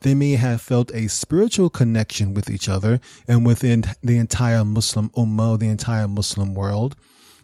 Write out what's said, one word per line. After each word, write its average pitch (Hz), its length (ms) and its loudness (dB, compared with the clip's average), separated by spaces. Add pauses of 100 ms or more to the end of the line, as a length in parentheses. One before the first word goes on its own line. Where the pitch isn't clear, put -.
they 139 120 2
may 143 200 2
have 120 280 0
felt 120 320 0
a 110 160 -4
spiritual 185 600 0
connection 110 680 0
with 101 140 -4
each 104 200 -6
other 104 320 0 (260)
and 120 180 4
within 117 380 2 (200)
the 120 140 2
entire 117 460 2
Muslim 107 540 -2
ummah, 110 420 0
the 110 80 0
entire 107 400 -2
Muslim 101 460 -4
world. 101 420 -4 (480)